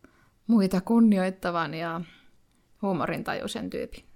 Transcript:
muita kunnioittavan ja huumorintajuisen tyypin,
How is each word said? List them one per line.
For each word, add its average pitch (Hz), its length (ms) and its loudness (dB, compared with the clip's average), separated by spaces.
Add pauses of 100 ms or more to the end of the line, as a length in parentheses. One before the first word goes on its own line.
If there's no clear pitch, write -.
(460)
muita 190 340 4
kunnioittavan 185 960 2
ja 165 260 -8 (840)
huumorintajuisen - 880 -4
tyypin, - 340 -10 (120)